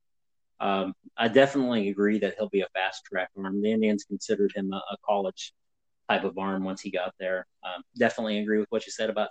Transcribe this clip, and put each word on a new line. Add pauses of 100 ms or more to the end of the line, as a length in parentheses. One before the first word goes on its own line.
(600)
Um, (240)
I
definitely
agree
that
he'll
be
a
fast
track
arm.
The
Indians
considered
him
a,
a
college (560)
type
of
arm
once
he
got
there. (160)
Um, (160)
definitely
agree
with
what
you
said
about